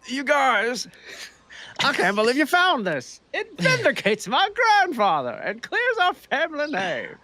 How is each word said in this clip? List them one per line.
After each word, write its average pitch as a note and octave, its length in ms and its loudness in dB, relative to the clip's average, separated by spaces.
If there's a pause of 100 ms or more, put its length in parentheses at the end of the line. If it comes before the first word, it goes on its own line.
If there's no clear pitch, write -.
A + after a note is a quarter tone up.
You C4 160 -6
guys, B3 640 0 (480)
<laughs> - 440 -20
I C4+ 140 2
can't G3 220 0
believe A3+ 220 2
you D4+ 80 4
found F4 400 2
this. D3+ 360 -6 (120)
It G#4 240 -8
vindicates G4 720 0
my F4 260 2
grandfather C#4+ 800 2
and G#3 300 -8
clears A#4 400 -2
our F4+ 120 2
family D4+ 580 -4
name. E3+ 520 -6